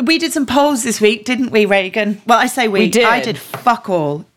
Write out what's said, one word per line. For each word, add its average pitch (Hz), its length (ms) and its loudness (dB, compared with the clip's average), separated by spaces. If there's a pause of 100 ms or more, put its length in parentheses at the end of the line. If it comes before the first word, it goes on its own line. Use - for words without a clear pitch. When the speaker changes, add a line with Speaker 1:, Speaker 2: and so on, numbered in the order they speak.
Speaker 1:
we 320 160 2
did 320 160 -4
some 277 140 -2
polls 277 360 2
this 233 160 -4
week, 214 260 2
didn't 247 260 -2
we, 214 140 4
Reagan? 196 600 -2
Well, 226 140 4
I 254 80 0
say 247 200 -2
we. 196 120 0
Speaker 2:
We 214 100 2
did. 226 140 2
Speaker 1:
I 233 160 4
did 202 180 -6
fuck - 500 -4
all. 156 380 -2 (120)